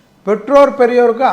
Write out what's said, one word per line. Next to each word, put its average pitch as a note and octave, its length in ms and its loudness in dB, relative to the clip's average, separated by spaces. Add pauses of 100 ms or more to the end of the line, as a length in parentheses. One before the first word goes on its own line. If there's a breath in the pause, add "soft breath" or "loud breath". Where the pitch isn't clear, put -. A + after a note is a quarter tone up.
(280 soft breath)
பெற்றோர் C4 540 0
பெரியோருக்கு A#3+ 500 0